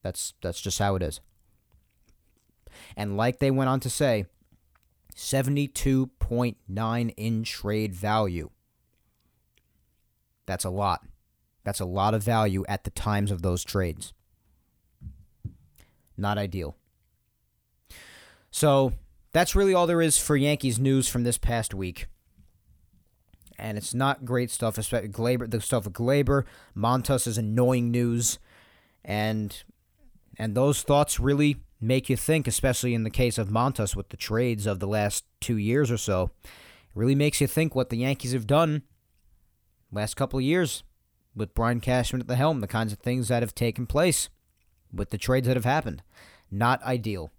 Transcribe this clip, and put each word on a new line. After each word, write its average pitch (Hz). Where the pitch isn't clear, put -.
That's, -
that's 87
just -
how 101
it 90
is. 78
And 101
like 120
they 135
went 131
on 135
to 123
say, 113
seventy-two 135
point 120
nine 113
in 113
trade 107
value. 98
That's 92
a 92
lot. 95
That's 101
a 101
lot 95
of 107
value 107
at 101
the -
times 101
of 87
those 90
trades. -
Not 101
ideal. 90
So, 139
that's 175
really 196
all 175
there 170
is 160
for -
Yankees 135
news 135
from 123
this 120
past 117
week. 92
And 107
it's -
not 135
great 123
stuff, -
especially 110
Gleyber, 117
the 110
stuff 110
with 101
Gleyber. 135
Montas 123
is 110
annoying 120
news. 120
And, 107
and 110
those 135
thoughts 143
really 143
make 127
you 127
think, 156
especially 123
in 113
the 110
case 123
of 104
Montas 110
with 95
the -
trades 113
of 101
the 98
last 104
two 117
years 117
or 117
so. 92
It -
really 123
makes 147
you 139
think 156
what 131
the 117
Yankees 127
have 117
done 151
last 104
couple 135
of 127
years 160
with 104
Brian 117
Cashman 127
at -
the 123
helm, 143
the 104
kinds 110
of -
things 123
that 120
have 113
taken 120
place 160
with 87
the 104
trades 127
that 127
have 113
happened. 123
Not 120
ideal. 107